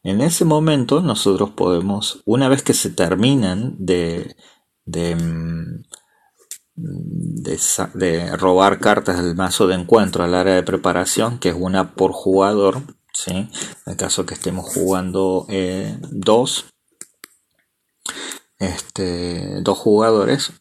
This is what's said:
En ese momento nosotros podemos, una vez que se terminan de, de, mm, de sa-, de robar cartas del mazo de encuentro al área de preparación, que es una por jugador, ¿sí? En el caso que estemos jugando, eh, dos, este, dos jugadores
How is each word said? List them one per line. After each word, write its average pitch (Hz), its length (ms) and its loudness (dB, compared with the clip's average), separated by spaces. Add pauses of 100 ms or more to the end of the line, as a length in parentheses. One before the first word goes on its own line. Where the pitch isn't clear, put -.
En 95 200 -2
ese 165 220 2
momento 151 580 2
nosotros 104 500 0
podemos, 92 720 -2
una 127 240 2
vez 135 140 2
que - 100 0
se - 160 -2
terminan 95 880 0
de, 87 580 -2 (500)
de, 85 300 -4
mm, 82 680 -6 (920)
de - 840 -8
sa-, - 340 -2
de 87 420 -2
robar 92 440 4
cartas 101 420 2
del 87 140 -2
mazo 92 320 2
de 92 80 2
encuentro 90 480 2
al 87 100 2
área 92 220 4
de 90 80 4
preparación, 92 720 0
que 101 120 0
es 85 80 -2
una 92 360 0
por 92 200 0
jugador, 98 680 2 (320)
¿sí? - 180 -8
En 92 200 -6 (340)
el - 120 -10
caso - 280 -2
que - 80 -10
estemos 92 400 -6
jugando, 92 760 0
eh, 98 500 -4 (100)
dos, 110 560 0 (1900)
este, 87 1040 -6
dos 92 160 2
jugadores 110 840 4